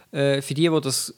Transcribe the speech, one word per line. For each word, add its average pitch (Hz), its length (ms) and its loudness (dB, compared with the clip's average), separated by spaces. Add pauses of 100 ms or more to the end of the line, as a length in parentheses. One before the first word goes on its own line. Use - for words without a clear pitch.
(180)
Äh, 139 240 2
für 139 120 -6
die, 160 160 2
die 156 120 2
das - 360 -4